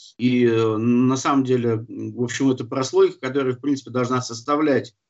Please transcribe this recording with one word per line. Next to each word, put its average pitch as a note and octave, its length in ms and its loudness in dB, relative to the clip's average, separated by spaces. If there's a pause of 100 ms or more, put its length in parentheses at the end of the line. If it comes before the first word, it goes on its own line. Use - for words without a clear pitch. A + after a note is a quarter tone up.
(180)
И, B2 300 2
э, A2+ 300 2
на A#2+ 380 2
самом C3+ 280 0
деле, A#2 440 0
в A2 360 -8
общем, C3+ 260 0
это B2 160 -2
прослойка, C3+ 540 0
которая, C3 340 -2
в A#2 80 -10
принципе, C#3 300 -4
должна B2 300 -2
составлять C3+ 760 -2 (140)